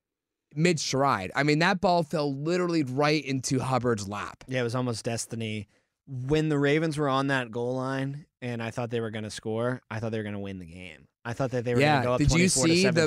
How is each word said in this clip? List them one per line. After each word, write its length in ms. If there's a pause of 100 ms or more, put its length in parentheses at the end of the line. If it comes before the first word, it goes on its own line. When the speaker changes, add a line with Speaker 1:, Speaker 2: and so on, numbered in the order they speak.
(540)
Speaker 1:
mid-stride. 800
I 100
mean, 160
that 200
ball 220
fell 320
literally 480
right 420
into 360
Hubbard's 480
lap. 400
Speaker 2:
Yeah, 120
it 40
was 100
almost 300
destiny. 640 (380)
When 420
the 100
Ravens 400
were 100
on 200
that 220
goal 260
line 500 (160)
and 200
I 80
thought 200
they 100
were 100
gonna 200
score, 500 (100)
I 100
thought 120
they 60
were 60
gonna 160
win 180
the 80
game. 400 (180)
I 100
thought 180
that 120
they 100
were 60
Speaker 1:
Yeah. 160
Speaker 2:
gonna 100
go 80
up 40
Speaker 1:
Did 140
you 160
see 120
the, 60
Speaker 2:
twenty-four 260
to 140